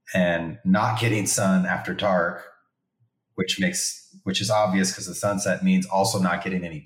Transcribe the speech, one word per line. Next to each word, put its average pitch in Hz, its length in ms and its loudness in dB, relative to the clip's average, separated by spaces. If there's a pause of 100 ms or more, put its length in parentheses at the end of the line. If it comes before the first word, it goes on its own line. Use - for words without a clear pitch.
(120)
And 85 520 0
not 107 360 2
getting 107 260 0
sun 95 380 2
after 90 300 -4
dark, 90 500 0 (920)
which - 220 -2
makes, - 560 -4 (100)
which 95 180 -2
is 110 80 0
obvious 98 440 2
'cause - 120 -10
the 87 80 -10
sunset 95 500 -2
means 95 220 4
also - 320 2
not 90 260 0
getting 92 200 -4
any 80 220 -10